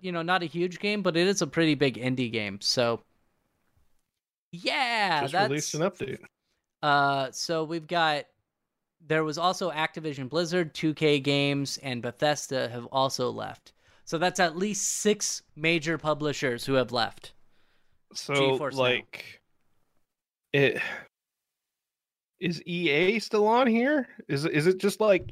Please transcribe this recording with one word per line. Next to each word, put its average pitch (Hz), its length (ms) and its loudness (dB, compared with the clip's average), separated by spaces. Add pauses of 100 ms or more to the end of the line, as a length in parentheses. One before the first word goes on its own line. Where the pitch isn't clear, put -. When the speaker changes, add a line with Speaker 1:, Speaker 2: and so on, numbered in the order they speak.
Speaker 1:
you 185 120 -8
know, 170 100 -2
not 175 220 2
a - 20 -4
huge 170 340 -4
game, 208 220 0
but 180 140 2
it 175 120 4
is 196 140 0
a 170 60 0
pretty 160 280 2
big 135 200 2
indie 127 360 -2
game. 104 280 -4
So 117 420 0 (1500)
yeah, 214 720 0
Speaker 2:
Just 139 100 -4
Speaker 1:
that's 196 180 4
Speaker 2:
released 151 240 -2
an 151 80 -2
update. - 360 -4 (640)
Speaker 1:
Uh, 139 500 2
so 160 320 -4
we've 160 220 -8
got, 156 380 0 (800)
there 156 180 2
was 156 140 -4
also 180 320 0
Activision 151 580 -4
Blizzard, 165 460 0
two 156 200 0
K 147 260 4
Games, 143 580 0
and 123 240 -6
Bethesda 131 640 -2
have 120 180 -10
also 131 440 0
left. 110 420 -10 (320)
So - 120 -6
that's 180 240 0
at 165 160 2
least 202 320 -2 (120)
six - 420 0 (120)
major 160 440 0
publishers 143 640 -2
who 135 100 0
have 120 180 2
left 113 400 -4 (800)
Speaker 2:
So, - 200 -6
Speaker 1:
GeForce 135 380 2
Now. 135 60 -4
Speaker 2:
like, - 640 -2 (1120)
it, 139 260 4 (1600)
is 180 260 -4
E 175 220 -2
A 180 300 2
still 208 280 0
on 240 200 4
here? 254 420 2 (200)
Is, 147 180 -2
is 151 200 0
it 185 120 4
just, 196 220 0
like, 208 320 4